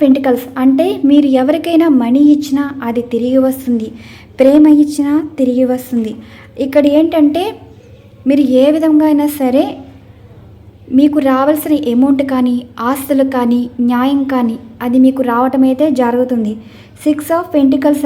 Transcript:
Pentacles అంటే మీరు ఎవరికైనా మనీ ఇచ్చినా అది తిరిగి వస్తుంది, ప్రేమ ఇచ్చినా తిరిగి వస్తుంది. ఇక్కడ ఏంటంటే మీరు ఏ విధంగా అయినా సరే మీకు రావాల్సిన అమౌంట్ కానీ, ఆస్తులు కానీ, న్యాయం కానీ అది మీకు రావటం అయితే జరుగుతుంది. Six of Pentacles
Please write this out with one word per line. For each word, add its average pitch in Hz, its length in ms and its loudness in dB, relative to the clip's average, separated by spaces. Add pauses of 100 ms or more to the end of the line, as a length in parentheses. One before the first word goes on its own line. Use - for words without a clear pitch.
Pentacles 269 420 2 (200)
అంటే 269 220 2 (240)
మీరు 294 180 2 (140)
ఎవరికైనా 330 460 0 (160)
మనీ 254 200 2 (120)
ఇచ్చినా 285 280 -2 (240)
అది 233 140 -4 (100)
తిరిగి 247 360 -2
వస్తుంది, 240 400 -4 (520)
ప్రేమ 285 260 6 (180)
ఇచ్చినా 294 300 -2 (260)
తిరిగి 254 340 0
వస్తుంది. 233 400 -6 (520)
ఇక్కడ 277 180 2 (160)
ఏంటంటే 320 440 2 (880)
మీరు 285 140 2 (180)
ఏ 269 40 4 (100)
విధంగా 311 340 2
అయినా 294 180 0 (100)
సరే 262 260 0 (1400)
మీకు 294 180 2 (120)
రావాల్సిన 294 460 0 (160)
అమౌంట్ 269 320 2 (100)
కానీ, 247 220 0 (340)
ఆస్తులు 269 360 -2 (100)
కానీ, 240 260 0 (280)
న్యాయం 262 300 0 (140)
కానీ 240 240 -2 (280)
అది 247 200 0
మీకు 262 160 0 (100)
రావటం 262 380 0
అయితే 262 160 0 (160)
జరుగుతుంది. 240 520 -2 (520)
Six 302 320 -2
of 349 80 -6 (100)
Pentacles 285 500 2